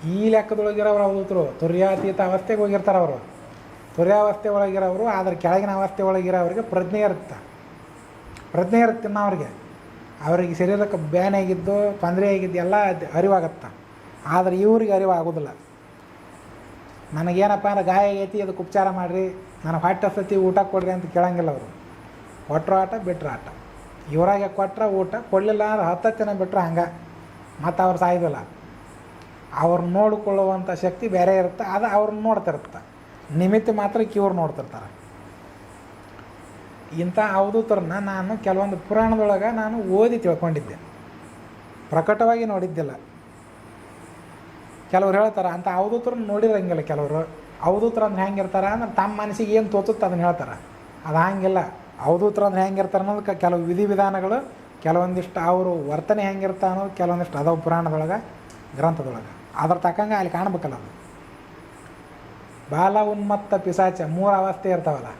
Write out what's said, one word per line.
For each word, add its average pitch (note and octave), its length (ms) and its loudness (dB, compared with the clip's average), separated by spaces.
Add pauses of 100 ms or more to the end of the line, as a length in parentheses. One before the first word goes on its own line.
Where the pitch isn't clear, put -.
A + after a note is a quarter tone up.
ಈ G3+ 200 0
ಲೆಕ್ಕದೊಳಗಿರೋರು G#3 760 2
ಅವಧೂತರು, F#3+ 560 -2
ತುರ್ಯಾತೀತ F#3+ 600 0
ಅವಸ್ಥೆಗೆ F#3+ 420 0
ಹೋಗಿರ್ತಾರೆ G3+ 360 2
ಅವರು. C#3+ 240 0 (720)
ತುರ್ಯಾವಸ್ಥೆ G#3 520 4
ಒಳಗಿರೋರು, G3 580 0
ಅದ್ರ F#3+ 260 0
ಕೆಳಗಿನ F#3 380 2
ಅವಸ್ಥೆ G3 320 -2
ಒಳಗಿರೋರಿಗೆ F#3 580 0
ಪ್ರಜ್ಞೆ F#3+ 400 -2
ಇರುತ್ತೆ, G3+ 340 -2 (1200)
ಪ್ರಜ್ಞೆ F#3+ 260 2
ಇರುತ್ತೆ A3+ 300 2
ಇನ್ನು G3+ 120 -2
ಅವ್ರಿಗೆ. G3 280 -2 (760)
ಅವ್ರಿಗೆ E3+ 300 0
ಶರೀರಕ್ಕೆ G3+ 420 0
ಬ್ಯಾನ್ F3+ 380 0
ಆಗಿದ್ದು, G3 640 0
ತೊಂದರೆ F#3+ 340 2
ಆಗಿದ್ದು F#3 240 -2
ಎಲ್ಲ G3 300 2
ಅದ್ E3 160 -4 (100)
ಅರಿವಾಗತ್ತೆ. F3 580 2 (540)
ಆದ್ರೆ F3+ 300 2
ಇವ್ರಿಗೆ G#3+ 360 4
ಅರಿವಾಗೋದಿಲ್ಲ. E3+ 560 0 (1700)
"ನನಗೇನಪ್ಪ F#3+ 520 2
ಅಂದ್ರೆ G3+ 200 2
ಗಾಯ G3+ 240 4
ಆಗೈತಿ, G3 300 -4
ಅದಕ್ಕೆ F#3 220 -6
ಉಪಚಾರ F#3+ 280 2
ಮಾಡಿರಿ, F#3 560 -4 (180)
ನನಗೆ D#3+ 180 -2
ಹೊಟ್ಟೆ F#3+ 240 2
ಹಸ್ತೈತಿ, G3 300 -2
ಊಟ F#3 220 4
ಕೊಡ್ರಿ" F#3+ 320 0
ಅಂತ F3+ 160 -4
ಕೇಳಂಗಿಲ್ಲ F3 440 0
ಅವರು. - 280 -10 (680)
ಕೊಟ್ರು D#3+ 280 0
ಆಟ, F#3+ 180 0
ಬಿಟ್ರು F3+ 340 -6
ಆಟ. - 120 -10 (720)
ಇವರಾಗೆ F#3+ 360 2
ಕೊಟ್ರೆ G3 360 -2
ಊಟ, F#3+ 300 0 (160)
ಕೊಡಲಿಲ್ಲ G#3 340 2
ಅಂದ್ರೆ G#3+ 240 0
ಹತ್ತು A3 300 0
ಜನ G#3 140 -2
ಬಿಟ್ರು F#3+ 280 0
ಹಂಗೆ, E3+ 320 0 (680)
ಮತ್ತು E3+ 200 -2
ಅವ್ರು F#3 160 2
ಸಾಯ್ದಿಲ್ಲ. F3 380 2 (1200)
ಅವ್ರು E3+ 240 2
ನೋಡ್ಕೊಳ್ಳುವಂಥ G3 880 2
ಶಕ್ತಿ F#3 380 -4
ಬೇರೆ F#3 280 4
ಇರುತ್ತೆ, F3+ 280 0
ಅದು G3+ 220 -2
ಅವ್ರನ್ನ G#3+ 360 0
ನೋಡ್ತಿರುತ್ತೆ, G#3 600 -2 (560)
ನಿಮಿತ್ತ G#3+ 320 4
ಮಾತ್ರ G#3 300 0
ಇವ್ರು G3+ 340 0
ನೋಡ್ತಿರ್ತಾರೆ. B2+ 640 -6 (2000)
ಇಂಥ F3 180 0 (140)
ಅವಧೂತರನ್ನ G3 600 2
ನಾನು G3 520 -4
ಕೆಲವೊಂದು F#3+ 320 0
ಪುರಾಣದೊಳಗೆ G#3+ 800 2
ನಾನು A3 280 -4
ಓದಿ G#3+ 360 4
ತಿಳ್ಕೊಂಡಿದ್ದೆ, D#3+ 560 -2 (1160)
ಪ್ರಕಟವಾಗಿ A3+ 540 2
ನೋಡಿದ್ದಿಲ್ಲ. F3+ 460 -4 (2000)
ಕೆಲವ್ರು F#3+ 320 4
ಹೇಳ್ತಾರೆ, G#3 260 0
ಅಂಥ F3 260 -4
ಅವಧೂತರನ್ನ A#3 520 -2
ನೋಡಿರಂಗಿಲ್ಲ G3+ 540 0
ಕೆಲವರು. D3+ 480 -4 (340)
ಅವಧೂತರು G#3+ 420 2
ಅಂದ್ರೆ F#3+ 200 -2
ಹೆಂಗಿರ್ತಾರೆ G3 420 -2
ಅಂದ್ರೆ A3 240 -2
ತಮ್ಮ G#3 320 -2
ಮನಸ್ಸಿಗೆ G#3 320 -2
ಏನು A3 140 4
ತೋಚುತ್ತೆ G#3 380 0
ಅದನ್ನ F3 180 0
ಹೇಳ್ತಾರೆ. C#3+ 360 -2 (460)
ಅದು D#3 100 -2
ಹಂಗಿಲ್ಲ. F#3+ 420 2 (420)
ಅವಧೂತರು G3+ 460 2
ಅಂದ್ರೆ F#3 180 2
ಹೆಂಗಿರ್ತಾರೆ F#3+ 400 0
ಅನ್ನೋದಕ್ಕೆ G#3 300 -4
ಕೆಲವು F3 280 2
ವಿಧಿವಿಧಾನಗಳು, G3 840 0 (340)
ಕೆಲವೊಂದಿಷ್ಟು F3+ 580 0
ಅವರು F3 480 0
ವರ್ತನೆ E3 340 0
ಹೆಂಗಿರ್ತ G3 420 -2
ಅನ್ನೋದು F#3+ 320 -2
ಕೆಲವೊಂದಿಷ್ಟು F3 420 -2
ಅದಾವ D#3+ 180 2
ಪುರಾಣದೊಳಗೆ, E3 680 -2 (520)
ಗ್ರಂಥದೊಳಗೆ. C3 560 -4 (240)
ಅದ್ರ D#3+ 180 2
ತಕ್ಕಂಗೆ G#3 400 0
ಅಲ್ಲಿ F#3 160 -2
ಕಾಣ್ಬೇಕಲ್ಲ F3 440 -4
ಅದು. - 240 -16 (1700)
ಬಾಲ F#3+ 280 4
ಉನ್ಮತ್ತ G#3 560 0
ಪಿಶಾಚ F#3 460 0
ಮೂರು F3+ 360 2
ಅವಸ್ಥೆ F#3+ 340 -2
ಇರ್ತಾವಲ್ಲ. D3+ 360 -2 (140)